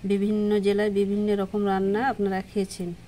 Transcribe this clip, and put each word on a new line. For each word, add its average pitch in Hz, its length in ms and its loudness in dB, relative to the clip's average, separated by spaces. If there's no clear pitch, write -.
বিভিন্ন 208 400 2
জেলায় 202 340 2
বিভিন্ন 202 280 0
রকম 196 200 -2
রান্না 196 300 2
আপনারা 196 280 0
খেয়েছেন। 190 400 -4